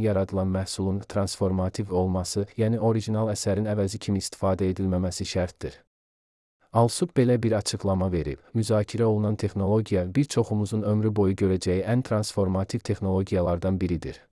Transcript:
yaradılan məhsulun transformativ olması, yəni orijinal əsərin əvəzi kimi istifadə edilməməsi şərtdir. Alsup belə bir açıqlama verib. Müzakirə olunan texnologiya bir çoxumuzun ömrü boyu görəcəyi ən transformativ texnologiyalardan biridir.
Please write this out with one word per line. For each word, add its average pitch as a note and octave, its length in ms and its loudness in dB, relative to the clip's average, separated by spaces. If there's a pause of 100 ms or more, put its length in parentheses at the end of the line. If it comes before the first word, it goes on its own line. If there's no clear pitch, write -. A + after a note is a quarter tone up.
yaradılan F#2+ 480 0
məhsulun F#2+ 480 -2
transformativ F#2+ 880 -2
olması, F#2 560 0 (100)
yəni A2+ 220 0
orijinal A2 560 0
əsərin G#2 400 0
əvəzi G2+ 240 -2
kimi G2 240 -2
istifadə F#2+ 480 -2
edilməməsi F#2 640 -2
şərtdir. - 480 -6 (880)
Alsup A#2 460 2
belə B2 240 4
bir A2 160 2
açıqlama F#2+ 540 0
verib. D2 260 -2 (160)
Müzakirə A2 560 2
olunan G#2+ 240 2
texnologiya G2 800 0
bir C#3+ 100 4
çoxumuzun G#2+ 580 0
ömrü G#2+ 340 0
boyu G2 180 4
görəcəyi F#2 560 0
ən B2 160 0
transformativ G2+ 800 -2
texnologiyalardan F#2+ 920 0
biridir. F2 480 -4 (120)